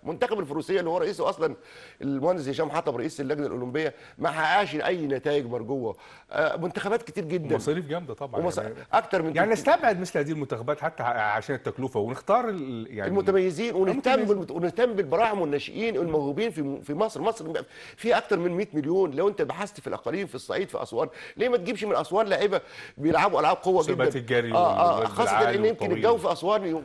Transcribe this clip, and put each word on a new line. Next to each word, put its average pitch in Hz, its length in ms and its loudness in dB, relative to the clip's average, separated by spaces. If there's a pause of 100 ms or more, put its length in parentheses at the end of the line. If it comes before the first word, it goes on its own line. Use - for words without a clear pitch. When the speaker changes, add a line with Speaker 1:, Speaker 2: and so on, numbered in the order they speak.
Speaker 1:
منتخب 226 380 -2
الفروسيه 156 380 -2
اللي 175 120 0
هو 180 80 2
رئيسه 170 300 0
اصلًا 156 260 0 (480)
المهندس 139 460 0
هشام 143 220 -2
حطب 147 260 -2
رئيس 151 240 -4
اللجنه 147 260 -2
الاولمبيه 123 480 -2 (240)
ما 165 120 0
حققش 156 440 2
اي 156 320 0
نتائج 139 400 0
مرجوه، 117 500 -4 (340)
آه، - 260 0
منتخبات 196 460 -2
كتير - 220 -8
جدًا 151 320 -2
Speaker 2:
مصاريف 151 300 -2
جامده 147 280 -6
طبعًا 139 260 -6 (100)
Speaker 1:
ومص-، 170 80 -4
Speaker 2:
يعني. 110 160 -6 (180)
Speaker 1:
اكتر 190 300 2
من 160 140 -2
Speaker 2:
يعني 175 120 4
Speaker 1:
كده. 226 40 4
Speaker 2:
نستبعد 226 480 4
مثل 180 180 -2
هذه 147 140 0
المنتخبات 143 480 -4
حتى 156 220 -4
ع-، 117 40 0 (300)
عشان 113 180 -2
التكلفه، 127 460 -4
ونختار 196 480 0
ال-، 131 420 -6
يعني 196 200 -4
Speaker 1:
المتميزين، 190 640 2
ونهتم 190 380 2
Speaker 2:
المتميزين. 208 320 2
Speaker 1:
بال-، - 120 -10
ونهتم 202 360 0
بالبراعم 196 480 2
والناشئين 165 560 -2
الموهوبين 156 540 0
في 156 120 -6
م-، 139 180 -6
في 147 140 -6
مصر، 202 260 -2
مصر 165 420 -4 (340)
فيها 214 220 2
اكتر 208 200 0
من 175 120 0
مية 196 220 -2
مليون، 160 380 2
لو 160 180 2
انت 202 140 0
بحثت 160 380 -6
في - 60 -10
الاقاليم 156 400 -4
في - 80 -12
الصعيد 135 340 -4
في - 140 -4
اسوان، 117 260 -2 (280)
ليه 233 120 0
ما 240 80 2
تجيبش 196 280 -2
من 196 120 0
اسوان 180 300 2
لعيبه 190 340 2 (380)
بيلعبوا 160 420 4
العاب 165 160 4
قوه 185 260 2
جدًا؟ 156 100 2
Speaker 2:
سباقات 127 240 2
الجري 120 360 2
Speaker 1:
آه، 175 280 4
آه، 170 160 6
Speaker 2:
والوزن 98 180 0
Speaker 1:
خاصه 214 160 2
Speaker 2:
العالي 214 280 4
Speaker 1:
ان 214 60 2
يمكن 220 60 6
Speaker 2:
والطويل. 214 300 -2
Speaker 1:
الجو 233 160 6
في 180 160 0
اسوان 170 520 0